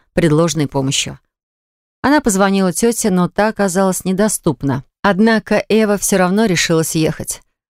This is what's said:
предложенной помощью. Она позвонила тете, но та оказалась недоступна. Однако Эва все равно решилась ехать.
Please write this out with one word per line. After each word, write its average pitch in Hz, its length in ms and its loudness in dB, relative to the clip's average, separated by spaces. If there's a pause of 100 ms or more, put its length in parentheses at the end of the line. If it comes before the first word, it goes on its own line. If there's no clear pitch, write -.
(140)
предложенной 156 540 0
помощью. 135 500 -4 (840)
Она 285 180 2
позвонила 190 500 2
тете, 226 380 0
но 180 200 2
та 208 180 0
оказалась 190 580 -2
недоступна. 175 760 -2 (180)
Однако 208 680 2
Эва 208 280 2
все 196 200 -2
равно 190 280 2
решилась 165 500 0
ехать. - 460 -4 (280)